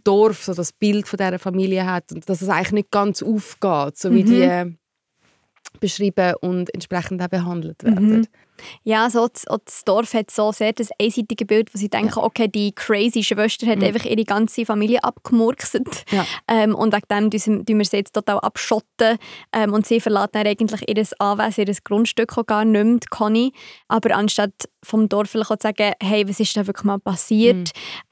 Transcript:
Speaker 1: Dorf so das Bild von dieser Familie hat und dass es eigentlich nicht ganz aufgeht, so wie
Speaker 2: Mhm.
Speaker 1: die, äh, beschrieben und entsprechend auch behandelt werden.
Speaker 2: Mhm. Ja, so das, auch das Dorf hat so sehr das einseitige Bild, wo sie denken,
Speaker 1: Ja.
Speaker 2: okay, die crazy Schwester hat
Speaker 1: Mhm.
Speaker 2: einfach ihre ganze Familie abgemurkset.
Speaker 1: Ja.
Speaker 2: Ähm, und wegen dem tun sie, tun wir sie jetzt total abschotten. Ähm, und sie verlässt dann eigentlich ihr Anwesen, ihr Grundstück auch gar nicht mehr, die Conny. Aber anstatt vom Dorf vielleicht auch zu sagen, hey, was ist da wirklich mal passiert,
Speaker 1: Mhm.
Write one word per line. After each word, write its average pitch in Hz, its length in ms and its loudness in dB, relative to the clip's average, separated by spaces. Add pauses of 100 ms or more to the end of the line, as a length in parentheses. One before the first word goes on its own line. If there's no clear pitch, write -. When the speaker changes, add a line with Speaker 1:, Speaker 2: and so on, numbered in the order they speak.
Speaker 1:
Dorf 208 400 4
so 196 100 -6
das 170 180 -6
Bild 208 360 0
von - 80 -6
dieser 185 220 -2
Familie 185 480 -2
hat 180 260 -4
und 165 160 -10
dass 185 140 -2
es 185 60 -4
eigentlich 180 240 0
nicht 208 180 -2
ganz 202 320 0
aufgeht, 185 720 -2
so 185 180 0
wie - 100 6
Speaker 2:
Mhm. - 20 4
Speaker 1:
die, 233 160 6
äh, 180 240 2 (1160)
beschrieben 190 600 0
und 180 320 -2
entsprechend 180 480 -6
auch 180 60 -4
behandelt 175 540 -4
werden. 214 360 4
Speaker 2:
Mhm. 226 80 2 (580)
Ja, 220 240 2
so 233 180 2
das, - 220 -6
auch 220 160 -2
das - 200 -8
Dorf 214 280 0
hat 214 180 -2
so 214 220 0
sehr 214 220 0
das 226 160 -6 (100)
einseitige 220 460 -2
Bild, 214 280 2
wo 208 40 -6
sie 202 100 -4
denken, 220 300 0
Speaker 1:
Ja. - 40 0
Speaker 2:
okay, 220 240 0
die 208 260 -2
crazy 220 520 0
Schwester 214 420 0
hat 220 120 2
Speaker 1:
Mhm. 196 60 2
Speaker 2:
einfach 208 200 0
ihre 220 200 0
ganze 220 420 0
Familie 214 360 0
abgemurkset. - 1120 0
Speaker 1:
Ja. 190 140 0 (200)
Speaker 2:
Ähm, 220 280 2
und 220 180 0
wegen 208 180 -2
dem 208 200 2
tun 208 100 -4
sie, 214 240 -2
tun 214 140 2
wir 208 80 2
sie 214 100 -2
jetzt 202 160 -4
total 208 280 -2
abschotten. - 800 0 (340)
Ähm, 214 200 0
und 214 140 2
sie 226 140 2
verlässt 208 340 0
dann 214 120 0
eigentlich 208 400 -2
ihr 214 200 0 (120)
Anwesen, 208 480 0
ihr 202 160 -2
Grundstück 226 540 0
auch 233 100 -2
gar 214 200 2
nicht 208 180 4
mehr, 233 140 4
die - 100 -4
Conny. 226 440 0 (360)
Aber 220 260 2
anstatt 208 380 0 (320)
vom 220 240 2
Dorf 202 220 0
vielleicht 220 200 -4
auch 214 80 2
zu 220 100 -2
sagen, 208 240 0 (100)
hey, 208 260 0
was 202 100 -6
ist 214 180 -2
da 208 100 0
wirklich - 180 -6
mal 202 140 0
passiert, 214 580 2
Speaker 1:
Mhm. 180 80 -6 (480)